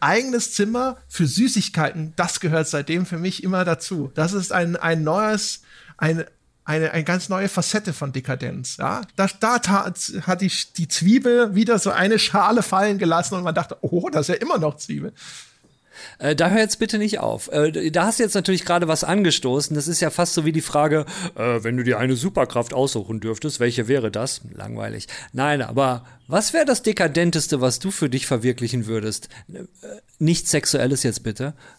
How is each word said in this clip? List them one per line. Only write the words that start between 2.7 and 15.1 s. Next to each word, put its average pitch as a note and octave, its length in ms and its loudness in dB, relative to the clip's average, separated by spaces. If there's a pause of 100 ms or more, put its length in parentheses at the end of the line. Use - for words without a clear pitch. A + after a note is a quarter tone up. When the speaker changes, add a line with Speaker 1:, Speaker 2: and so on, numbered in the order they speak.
Speaker 1:
für E3+ 120 -6
mich F#3 260 -4
immer F#3 200 2
dazu. D#3+ 520 -2
Das E3 160 0
ist G3 180 -2
ein, F3 240 0
ein E3 300 0
neues, G#3 580 0 (340)
ein, E3 280 0 (400)
eine, D#3 260 0
eine D#3+ 140 -2
ganz F3+ 240 -2
neue G3 200 0
Facette G3 440 -2
von C3+ 200 -6
Dekadenz, C3 680 -6
ja? G#3+ 240 -4 (120)
Da, G3 140 2 (100)
da A#3 220 2
tat, F#3+ 400 0 (220)
hat F3+ 180 0
die, F#3+ 100 2 (260)
die E3 120 -2
Zwiebel A#3+ 680 4
wieder A3 240 4
so G3 120 0
eine G3+ 280 2
Schale G3+ 460 4
fallen G3+ 340 2
gelassen E3+ 380 0
und F3+ 80 -4
man E3 100 -2
dachte, - 280 -4
oh, F3+ 280 0
das E3+ 180 0
ist F3+ 60 0
ja - 80 -2
immer D4 160 0
noch D3+ 200 -2
Zwiebel. - 340 -8 (1080)